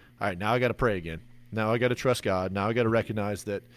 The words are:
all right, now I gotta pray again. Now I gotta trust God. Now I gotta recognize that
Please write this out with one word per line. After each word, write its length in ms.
all 80
right, 100
now 160
I 60
gotta 140
pray 240
again. 240
Now 200
I 60
gotta 180
trust 280
God. 280
Now 180
I 40
gotta 160
recognize 560
that 180